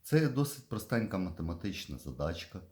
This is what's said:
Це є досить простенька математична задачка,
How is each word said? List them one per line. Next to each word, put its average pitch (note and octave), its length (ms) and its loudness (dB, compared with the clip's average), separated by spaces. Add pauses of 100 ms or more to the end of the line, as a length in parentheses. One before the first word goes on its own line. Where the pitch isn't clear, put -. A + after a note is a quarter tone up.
Це D#3 180 6
є D3+ 80 6
досить C#3 400 0
простенька A2 500 0
математична E2 800 -4
задачка, D2 600 -4 (120)